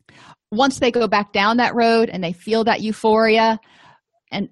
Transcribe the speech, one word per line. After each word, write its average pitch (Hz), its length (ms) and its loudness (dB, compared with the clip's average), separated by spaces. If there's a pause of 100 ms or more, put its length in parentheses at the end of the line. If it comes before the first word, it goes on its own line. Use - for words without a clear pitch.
(520)
once 262 260 0
they 247 140 0
go 233 160 -2
back 202 260 -2
down 214 240 0
that 240 160 0
road 226 360 2
and 185 140 -8
they 175 100 -4
feel 214 320 -2
that 226 160 0
euphoria, 220 800 2 (720)
and 190 200 -6